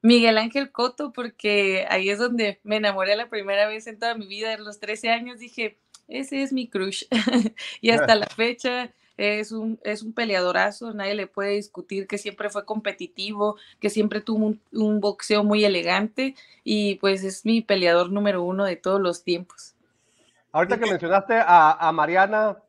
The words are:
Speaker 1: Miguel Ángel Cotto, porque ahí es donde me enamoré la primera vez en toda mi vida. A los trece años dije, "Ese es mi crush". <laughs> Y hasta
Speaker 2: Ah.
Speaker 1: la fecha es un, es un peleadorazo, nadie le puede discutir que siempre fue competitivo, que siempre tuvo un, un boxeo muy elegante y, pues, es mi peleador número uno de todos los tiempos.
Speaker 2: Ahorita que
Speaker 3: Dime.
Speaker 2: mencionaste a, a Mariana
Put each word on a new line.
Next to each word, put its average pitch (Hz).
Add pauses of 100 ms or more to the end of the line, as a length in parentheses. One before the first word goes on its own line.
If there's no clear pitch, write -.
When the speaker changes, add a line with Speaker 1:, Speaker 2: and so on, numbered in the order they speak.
Speaker 1:
Miguel 233
Ángel 247
Cotto, 254
porque 202
ahí 190
es 202
donde 226
me 208
enamoré 202
la 233
primera 202
vez 220
en 220
toda 233
mi 208
vida. 214
A 214
los 208
trece 214
años 233
dije, 233 (300)
"Ese 269
es 269
mi 254
crush". 196
<laughs> 226 (260)
Y 226
hasta 226
Speaker 2:
Ah. 214
Speaker 1:
la 208
fecha 247 (260)
es 214
un, 220
es 214
un 226
peleadorazo, 202
nadie 202
le 196
puede 202
discutir 196
que 208
siempre 202
fue 202
competitivo, 208 (220)
que 208
siempre 214
tuvo 220
un, 214 (100)
un 214
boxeo 208
muy 208
elegante 202 (280)
y, 208
pues, 196
es 190
mi 226
peleador 180
número 202
uno 185
de 185
todos 196
los 175
tiempos. - (800)
Speaker 2:
Ahorita 175
que 226
Speaker 3:
Dime. 208
Speaker 2:
mencionaste 190
a, 170
a 160
Mariana 196